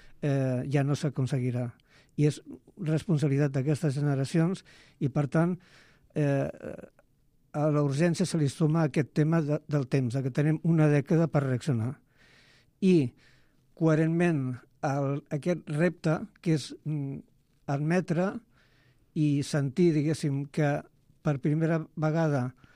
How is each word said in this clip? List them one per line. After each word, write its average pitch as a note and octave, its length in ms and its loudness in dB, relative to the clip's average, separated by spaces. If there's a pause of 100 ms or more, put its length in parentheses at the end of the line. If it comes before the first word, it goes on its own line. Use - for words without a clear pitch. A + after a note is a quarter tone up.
(220)
eh, C3+ 500 0
ja C#3 120 2
no C#3+ 120 0
s'aconseguirà. B2 720 -2 (480)
I D3 120 2
és D3 120 -2 (380)
responsabilitat D3 760 0
d'aquestes C#3 440 -2
generacions D3 680 0 (360)
i, C#3+ 100 0
per C#3+ 180 0
tant, E3+ 300 0 (580)
eh, C#3 320 0 (1040)
a D3+ 220 0
la D3 100 2
urgència D#3 420 0
se E3+ 120 -4
li D3 120 2
suma D#3+ 360 2
aquest D3 280 -2
tema D#3+ 280 2
de, D3 260 -2
del C#3+ 240 -2
temps, B2+ 220 0
de C3+ 100 -2
que C3 80 -2
tenim D#3 320 2
una D#3+ 240 4
dècada D3+ 400 2
per C#3+ 160 0
reaccionar. B2+ 520 -2 (880)
I, E3 260 4 (680)
coherentment, D#3+ 640 2 (420)
el, C#3 460 -2
aquest D#3+ 400 -4
repte, D#3+ 480 0 (240)
que D#3+ 160 2
és, - 100 -10 (140)
mm, C#3+ 340 -6 (540)
admetre E3+ 600 0 (840)
i D3 280 2
sentir, D#3 520 2
diguéssim, C#3+ 560 -2
que D3 280 0 (440)
per D3 160 0
primera D#3+ 400 0 (160)
vegada D3+ 540 0 (260)